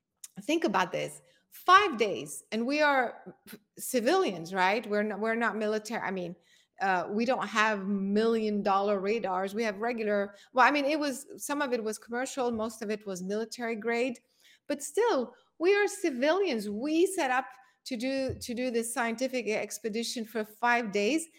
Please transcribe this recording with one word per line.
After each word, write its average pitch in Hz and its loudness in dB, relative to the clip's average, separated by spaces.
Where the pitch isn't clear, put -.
think 330 0
about 185 2
this, 147 -6
five 370 6
days, 160 -2
and 220 0
we 285 0
are 277 4
p-, - -18
civilians, 226 0
right? 196 2
We're 208 0
not, 208 -4
we're 226 0
not 226 0
military. 214 -2
I 185 -4
mean, 180 -6
uh, 185 2
we 220 0
don't 220 0
have 208 2
million 208 0
dollar 202 2
radars. 196 -2
We 220 -2
have 202 -4
regular, 214 -2
well, 247 8
I 254 8
mean, 285 2
it 311 2
was, 285 -4
some 294 -4
of 262 0
it 226 -2
was 214 -6
commercial, 247 -4
most 226 -4
of 208 -6
it 214 -6
was 185 -8
military 220 -4
grade, 233 -2
but 294 -4
still, 370 0
we 370 4
are 403 4
civilians. 302 0
We 302 0
set 359 0
up 254 0
to 262 -6
do, 262 -2
to 247 -8
do 254 -2
this 226 -2
scientific 240 -2
expedition 220 -4
for 220 -6
five 240 0
days, 214 0